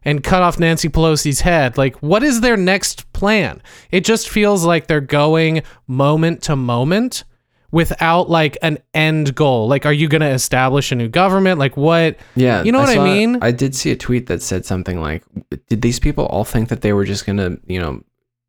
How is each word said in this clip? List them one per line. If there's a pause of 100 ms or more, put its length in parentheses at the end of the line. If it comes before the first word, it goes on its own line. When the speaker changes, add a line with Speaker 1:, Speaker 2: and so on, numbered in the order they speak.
Speaker 1:
and
cut
off
Nancy
Pelosi's
head,
like,
what
is
their
next
plan? (300)
It
just
feels
like
they're
going (260)
moment
to
moment (460)
without,
like,
an (160)
end
goal.
Like,
are
you
gonna
establish
a
new
government?
Like,
what? (220)
Speaker 2:
Yeah,
Speaker 1:
You
know
Speaker 2:
I
Speaker 1:
what
I
Speaker 2:
saw,
Speaker 1:
mean?
Speaker 2:
I
did
see
a
tweet
that
said
something
like, (440)
"Did
these
people
all
think
that
they
were
just
gonna, (100)
you
know, (480)